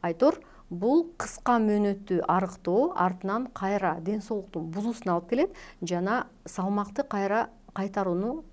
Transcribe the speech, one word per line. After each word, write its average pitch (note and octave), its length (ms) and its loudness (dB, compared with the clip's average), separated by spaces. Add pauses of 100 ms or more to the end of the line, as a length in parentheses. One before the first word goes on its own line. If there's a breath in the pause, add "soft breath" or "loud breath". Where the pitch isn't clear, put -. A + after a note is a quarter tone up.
Айтор, F3 380 4 (300 loud breath)
бул B3+ 380 2 (100)
кыска - 420 0
мөөнөттүү G3+ 680 2
арыктоо F#3 680 2
артынан F#3+ 580 0
кайра G3 480 0
ден G3+ 200 -2
соолуктун F#3+ 500 -6
бузуусуна G#3 440 -2
алып F3 140 -4
келет D#4 220 2 (300 loud breath)
жана F3+ 440 0 (200)
салмакты G3+ 580 -2
кайра G#3 460 0 (240)
кайтарууну G3 800 -2